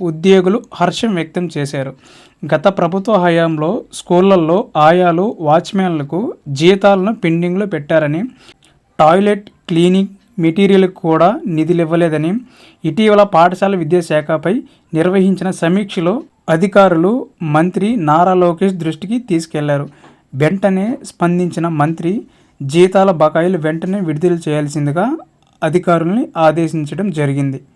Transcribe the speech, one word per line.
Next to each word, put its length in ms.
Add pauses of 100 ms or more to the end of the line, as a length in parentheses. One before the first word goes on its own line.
ఉద్యోగులు 640 (120)
హర్షం 400
వ్యక్తం 340 (100)
చేశారు. 360 (600)
గత 120 (120)
ప్రభుత్వ 340
హయాంలో 800
స్కూళ్లలో 840
ఆయాలు, 640
వాచ్మెన్లకు 960 (140)
జీతాలను 680
పెండింగ్లో 520
పెట్టారని, 560 (760)
టాయిలెట్ 520 (180)
క్లీనింగ్ 400 (300)
మెటీరియల్కు 600
కూడా 460
నిధులు 360
ఇవ్వలేదని, 500 (520)
ఇటీవల 380
పాఠశాల 540
విద్యాశాఖపై 800 (400)
నిర్వహించిన 560
సమీక్షలో 720 (260)
అధికారులు 800 (160)
మంత్రి 540
నారా 380
లోకేష్ 400
దృష్టికి 440
తీసుకెళ్లారు. 680 (460)
వెంటనే 680
స్పందించిన 640
మంత్రి 440 (500)
జీతాల 480
బకాయిలు 480
వెంటనే 420
విడుదల 380 (100)
చేయాల్సిందిగా 680 (460)
అధికారుల్ని 720
ఆదేశించడం 760
జరిగింది. 500 (160)